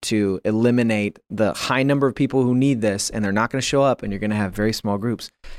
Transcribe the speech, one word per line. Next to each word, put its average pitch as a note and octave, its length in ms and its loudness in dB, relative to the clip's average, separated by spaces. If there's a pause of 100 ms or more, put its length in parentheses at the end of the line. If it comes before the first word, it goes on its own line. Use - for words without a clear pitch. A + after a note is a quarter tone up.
to G2+ 420 0
eliminate A2 720 2 (100)
the G#2 260 0
high C3 280 -2
number C#3 240 2
of B2+ 80 0
people C3+ 300 0
who B2 100 2
need C3 260 2
this G2+ 300 -2
and G#2+ 140 0
they're G2 80 0
not A2 180 0
gonna C3 120 -4
show C#3 200 2
up C3 220 0
and G#2 80 -4
you're G2 80 -6
gonna G#2 160 -2
have G2 180 -2
very G#2+ 180 0
small G2+ 240 -4
groups G#2+ 340 -6 (280)